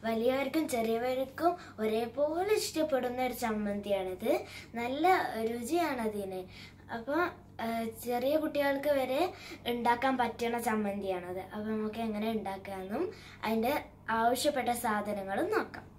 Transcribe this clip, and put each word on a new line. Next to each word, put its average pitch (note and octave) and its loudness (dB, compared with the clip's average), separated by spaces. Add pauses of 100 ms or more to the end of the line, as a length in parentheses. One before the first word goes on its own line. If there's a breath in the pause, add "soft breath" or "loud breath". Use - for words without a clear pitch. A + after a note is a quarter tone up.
വലിയവർക്കും C4 2
ചെറിയവർക്കും B3+ 2 (300 loud breath)
ഒരേപോലെ C#4+ 2
ഇഷ്ടപ്പെടുന്ന B3+ 0
ഒരു A3+ -2
ചമ്മന്തിയാണിത്. G3+ 0 (460 loud breath)
നല്ല C4 -2 (460)
രുചിയാണ് B3+ 0
അതിന്. G3 -4 (560 loud breath)
അപ്പൊ, C4 -4 (500)
ഏഹ്, A3+ -2 (180)
ചെറിയ A#3+ 2
കുട്ടികൾക്ക് C#4+ 2
വരെ C4 2 (520 loud breath)
ഉണ്ടാക്കാൻ A#3+ 2
പറ്റണ A#3 0 (100)
ചമ്മന്തിയാണത്. F#3+ -2 (100)
അപ്പൊ G#3+ -4
നമുക്ക് G#3+ -2
എങ്ങനെ G#3+ -2
ഉണ്ടാക്കാമെന്നും G3 -4 (400 loud breath)
അതിന്റെ A3+ 2 (440)
ആവശ്യപ്പെട്ട B3 4 (140)
സാധനങ്ങളും G#3 0
നോക്കാം. - -4 (120)